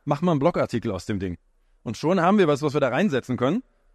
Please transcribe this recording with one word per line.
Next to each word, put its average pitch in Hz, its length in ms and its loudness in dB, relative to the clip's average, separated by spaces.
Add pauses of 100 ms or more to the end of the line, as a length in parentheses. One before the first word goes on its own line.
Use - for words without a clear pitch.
„Mach 143 160 -2
mal 175 100 0
einen 147 80 0
Blogartikel 131 520 -2
aus 92 140 -8
dem 104 140 -4
Ding.“ 90 180 -6 (460)
Und 117 140 -8
schon 180 220 0
haben 202 200 4
wir 180 80 6
was, 143 160 2
was 143 100 0
wir 147 80 0
da 131 80 2
reinsetzen 131 480 0
können 143 240 0 (340)